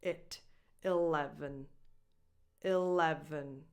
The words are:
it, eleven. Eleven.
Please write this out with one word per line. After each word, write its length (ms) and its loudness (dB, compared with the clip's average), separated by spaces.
it, 380 -6
eleven. 840 0
Eleven. 1120 0